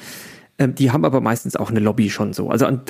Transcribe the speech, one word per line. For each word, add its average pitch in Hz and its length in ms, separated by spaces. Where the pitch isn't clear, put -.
Ähm, 131 180
die 135 160
haben 127 140
aber 131 160
meistens 117 340
auch - 140
eine 110 100
Lobby 107 300
schon 104 240
so. - 160
Also - 160
an, 131 240